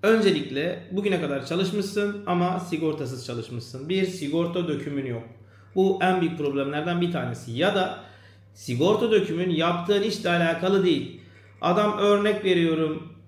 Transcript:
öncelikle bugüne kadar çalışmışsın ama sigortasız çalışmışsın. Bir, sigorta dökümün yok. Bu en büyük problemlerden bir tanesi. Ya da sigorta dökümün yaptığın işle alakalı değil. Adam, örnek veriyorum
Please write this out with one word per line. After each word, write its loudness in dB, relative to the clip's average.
öncelikle 2
bugüne 0
kadar -4
çalışmışsın -2
ama 0
sigortasız -4
çalışmışsın. -10
Bir, 0
sigorta -2
dökümün -4
yok. -6
Bu 2
en 4
büyük 0
problemlerden -2
bir 0
tanesi. -6
Ya 0
da -2
sigorta 2
dökümün 2
yaptığın 0
işle -2
alakalı 2
değil. 0
Adam, 2
örnek 4
veriyorum 2